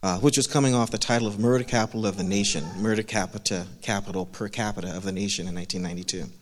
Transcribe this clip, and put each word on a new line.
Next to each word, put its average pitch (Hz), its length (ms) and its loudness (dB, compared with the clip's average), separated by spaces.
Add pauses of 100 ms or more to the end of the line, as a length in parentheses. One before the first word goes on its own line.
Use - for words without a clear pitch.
uh, 92 160 2
which 139 180 6
was 135 100 2
coming 139 280 4
off 117 160 2
the 113 80 -4
title 117 280 2
of 101 120 -2
murder 120 260 4
capital 110 420 0
of 95 120 0
the 95 40 -2
nation, 95 420 0 (120)
murder 107 260 0
capita, 98 640 -2 (140)
capital 95 460 -2
per 104 220 -8
capita 95 460 -4
of 92 100 -6
the 98 60 -2
nation 95 380 -2
in 87 60 -4
nineteen 90 280 -4
ninety-two. 90 440 -6 (160)